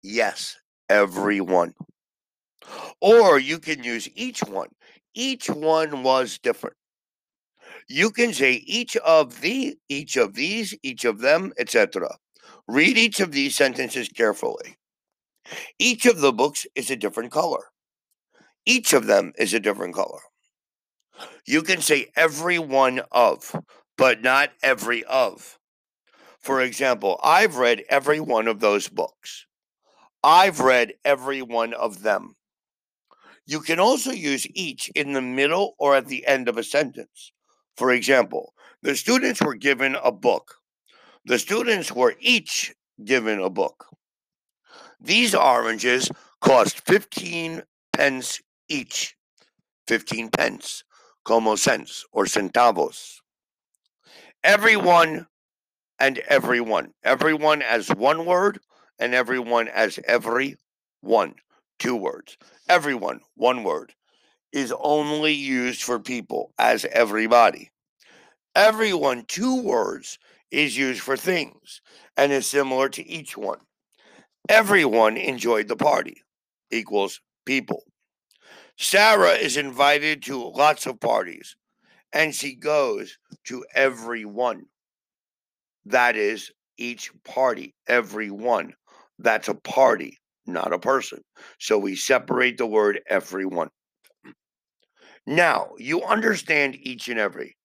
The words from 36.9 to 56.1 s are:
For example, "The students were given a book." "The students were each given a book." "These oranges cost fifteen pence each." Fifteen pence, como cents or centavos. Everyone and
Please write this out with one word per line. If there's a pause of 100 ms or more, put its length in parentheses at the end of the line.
For
example, (280)
"The
students
were
given
a
book." (680)
"The
students
were
each (300)
given
a
book." (1120)
"These
oranges (320)
cost
fifteen (300)
pence (260)
each." (720)
Fifteen
pence, (400)
como
cents
or
centavos. (1200)
Everyone (720)
and